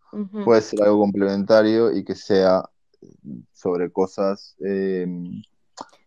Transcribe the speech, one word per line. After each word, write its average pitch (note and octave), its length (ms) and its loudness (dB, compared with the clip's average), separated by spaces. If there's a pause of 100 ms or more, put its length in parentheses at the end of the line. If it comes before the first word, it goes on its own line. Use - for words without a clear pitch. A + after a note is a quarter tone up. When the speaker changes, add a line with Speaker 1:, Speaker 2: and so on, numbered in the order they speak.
(100)
Speaker 1:
Ujú. G#3 340 -10
Speaker 2:
puede A2+ 180 4
ser G#2 200 -4
algo G#2 160 4
complementario G2+ 920 2
y F#2+ 120 -4
que F#2+ 120 -8
sea F#2 520 2 (840)
sobre F2 400 -4
cosas, G2 720 -4
eh, F#2+ 420 -4 (1000)